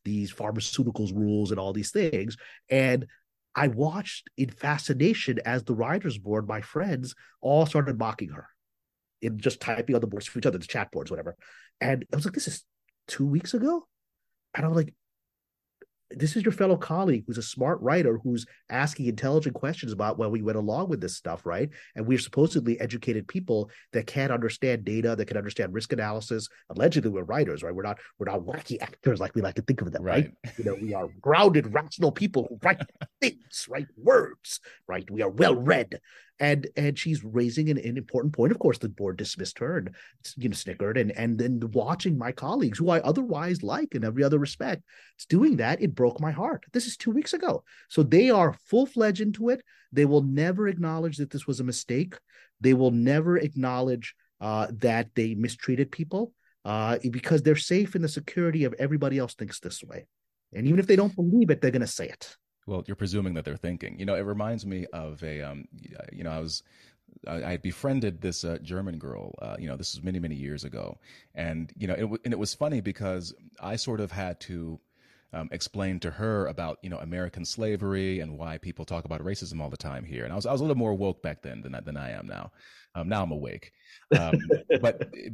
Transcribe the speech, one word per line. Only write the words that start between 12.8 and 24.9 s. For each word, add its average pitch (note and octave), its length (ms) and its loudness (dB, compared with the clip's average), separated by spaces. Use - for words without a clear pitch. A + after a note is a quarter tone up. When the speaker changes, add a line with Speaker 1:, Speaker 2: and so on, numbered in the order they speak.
Speaker 1:
two - 200 0
weeks D3+ 280 0
ago?" D4+ 320 0
And D3+ 100 0
I'm D#3+ 80 2
like, D#3+ 180 2
"This D3+ 260 0
is G#3 80 2
your G#3+ 80 4
fellow F#3+ 240 4
colleague E3 500 0
who's A#2 120 -6
a A#2 40 -4
smart C3+ 380 -2
writer B2+ 380 4
who's A#2 260 -2
asking C#3 360 -2
intelligent C3+ 480 2
questions C3+ 380 -6
about G#2 260 -2
why A2 80 0
we G#2+ 160 0
went G#2+ 160 0
along A2 300 -2
with C#3 120 -2
this F2+ 160 -6
stuff, - 300 -8
right? F#2+ 220 -2
And A2 100 -4
we're B2+ 120 4
supposedly A#2 640 2
educated A2+ 460 -2
people G#2+ 440 -2
that A2+ 140 -2
can't C3+ 260 -2
understand A#2 520 -2
data, A2+ 320 0